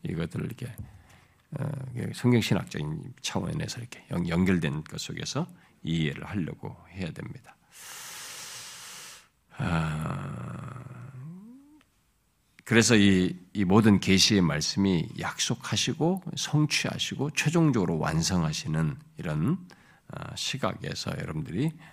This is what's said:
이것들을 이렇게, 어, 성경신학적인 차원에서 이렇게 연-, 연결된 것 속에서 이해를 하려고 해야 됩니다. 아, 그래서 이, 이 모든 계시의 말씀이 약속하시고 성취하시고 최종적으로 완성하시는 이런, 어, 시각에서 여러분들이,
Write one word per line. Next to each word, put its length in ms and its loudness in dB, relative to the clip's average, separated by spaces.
이것들을 440 -4
이렇게, 280 -10
어, 140 -4
성경신학적인 1080 0
차원에서 580 -4
이렇게 300 -16
연-, 180 -2
연결된 560 2
것 160 -12
속에서 460 -6
이해를 420 -2
하려고 520 -6
해야 200 -8
됩니다. 460 -14
아, 1300 -4
그래서 320 8
이, 380 6
이 100 2
모든 340 8
계시의 440 6
말씀이 680 2
약속하시고 1040 -2
성취하시고 960 0
최종적으로 680 4
완성하시는 1000 0
이런, 420 0
어, 280 -10
시각에서 840 -4
여러분들이, 540 -2